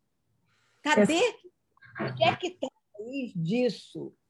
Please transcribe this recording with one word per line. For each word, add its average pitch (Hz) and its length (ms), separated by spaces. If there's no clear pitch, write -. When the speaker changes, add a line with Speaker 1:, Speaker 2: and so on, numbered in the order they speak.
Speaker 1:
Cadê? 302 320
Speaker 2:
Essa - 1000
Speaker 1:
O - 20
que - 100
é 359 120
que 349 140
tá - 160
a - 360
raiz 247 320
disso, 175 760